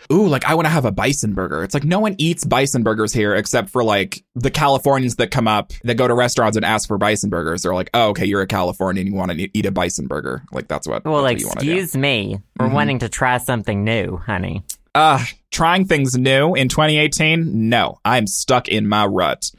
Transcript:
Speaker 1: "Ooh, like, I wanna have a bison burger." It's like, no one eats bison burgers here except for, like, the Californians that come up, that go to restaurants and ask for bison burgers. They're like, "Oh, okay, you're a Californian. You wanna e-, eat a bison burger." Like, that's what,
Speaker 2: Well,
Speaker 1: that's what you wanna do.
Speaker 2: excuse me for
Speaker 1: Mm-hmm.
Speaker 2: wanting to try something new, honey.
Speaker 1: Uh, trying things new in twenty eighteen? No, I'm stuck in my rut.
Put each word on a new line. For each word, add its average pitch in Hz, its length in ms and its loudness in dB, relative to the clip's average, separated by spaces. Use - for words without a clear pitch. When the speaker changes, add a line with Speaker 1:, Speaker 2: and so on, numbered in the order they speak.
Speaker 1:
"Ooh, 202 160 6
like, 143 160 0
I 156 100 0
wanna 160 140 2
have 151 160 2
a 107 80 0
bison 110 420 -2
burger." 85 300 -4
It's - 100 -6
like, 147 100 0
no 175 140 2
one 214 200 0
eats 165 260 -2
bison 131 400 0
burgers 110 280 0
here 104 220 0
except 104 360 -2
for, 127 120 0
like, 101 420 0
the 127 160 0
Californians 135 640 2
that 117 160 0
come 120 160 0
up, 104 240 0
that 120 120 -2
go 123 120 2
to 117 80 2
restaurants 120 420 2
and 107 80 0
ask 107 220 0
for 107 120 -4
bison 104 320 0
burgers. 85 320 -4
They're 90 120 -2
like, 90 200 -4
"Oh, 117 160 4
okay, 98 160 -2
you're 101 160 0
a 95 40 -2
Californian. 92 640 -2
You 101 60 -4
wanna 92 200 -4
e-, 92 180 -6
eat 107 140 -2
a 98 60 -2
bison 87 340 -2
burger." 67 360 -6
Like, - 160 -10
that's - 180 -6
what, 58 180 -6
Speaker 2:
Well, 151 180 0
Speaker 1:
that's 131 120 2
what - 60 -4
you - 80 -6
wanna 50 120 -6
do. 143 120 0
Speaker 2:
excuse 180 240 -4
me 110 420 -2
for 131 100 -2
Speaker 1:
Mm-hmm. 123 80 -2
Speaker 2:
wanting 143 260 0
to 117 80 -4
try 123 300 0
something 110 460 -2
new, 101 400 -2
honey. 92 380 -6
Speaker 1:
Uh, 143 300 4
trying 180 340 2
things 139 320 0
new 135 380 4
in 131 140 2
twenty 151 300 2
eighteen? 151 680 2
No, 110 360 0
I'm 113 240 2
stuck 123 400 0
in 107 200 0
my 104 180 2
rut. 90 520 0